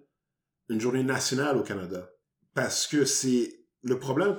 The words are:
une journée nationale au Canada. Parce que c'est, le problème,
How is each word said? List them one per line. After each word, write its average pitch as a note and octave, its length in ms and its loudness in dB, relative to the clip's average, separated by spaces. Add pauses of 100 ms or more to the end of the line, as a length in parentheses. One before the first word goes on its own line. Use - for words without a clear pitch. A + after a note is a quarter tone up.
(680)
une A2 140 -2
journée B2+ 220 0
nationale C3 540 0
au G#2 60 0
Canada. F#2 460 -8 (440)
Parce - 340 -2
que D3 180 2
c'est, B2 600 0 (160)
le B2+ 160 0
problème, E3 420 0